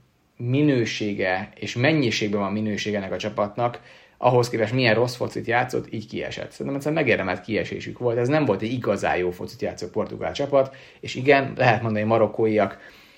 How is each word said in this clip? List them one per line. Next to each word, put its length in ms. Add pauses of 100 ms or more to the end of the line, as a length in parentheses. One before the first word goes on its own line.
(360)
minősége 1160
és 200
mennyiségben 680
van 120
minősége 440
ennek 160
a 40
csapatnak, 640 (380)
ahhoz 300
képest 240
milyen 220
rossz 220
focit 300
játszott, 460
így 160
kiesett. 420
Szerintem 240
egyszerűen 280
megérdemelt 380
kiesésük 580
volt. 200
Ez 100
nem 160
volt 180
egy 100
igazán 440
jó 140
focit 320
játszó 240
portugál 460
csapat, 440 (240)
és 140
igen, 420
lehet 260
mondani, 180
hogy 100
marokkóiak 680 (400)